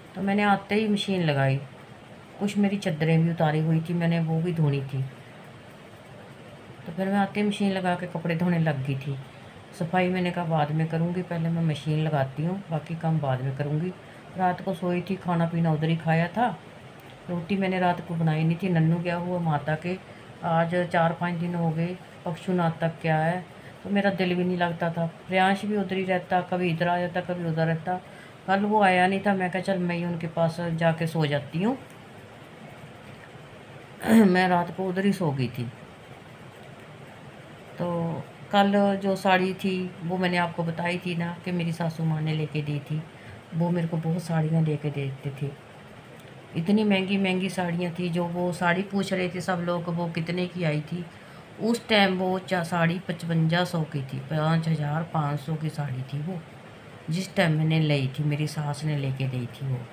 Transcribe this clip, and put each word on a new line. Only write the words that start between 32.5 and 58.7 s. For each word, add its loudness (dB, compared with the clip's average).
<clears throat> -10
मैं 8
रात 2
को -4
उधर 0
ही 6
सो 0
गई 0
थी। -6
तो -2
कल 6
जो 0
साड़ी 4
थी, -2
वो -2
मैंने 2
आपको 0
बताई -2
थी -4
ना -4
कि -4
मेरी 0
सासू -2
माँ 0
ने 0
लेके -2
दी -2
थी, -4
वो 2
मेरे 0
को -2
बहुत 0
साड़ियाँ 2
लेके 0
देते -6
थे। -8
इतनी 4
महंगी 4
महंगी 2
साड़ियाँ -2
थी, 0
जो 0
वो 0
साड़ी 2
पूछ -2
रहे 0
थे -6
सब -2
लोग, -2
वो -2
कितने -2
की -4
आई 2
थी। -6
उस 0
time 6
वो 0
चा-, -2
साड़ी 2
पचवंजा 2
सौ 0
की -4
थी, -8
पाँच 2
हज़ार 0
पाँच -2
सौ -4
की -4
साड़ी -4
थी -6
वो, -6
जिस -4
time 4
मैंने 4
ली 4
थी, -4
मेरी 0
सास -4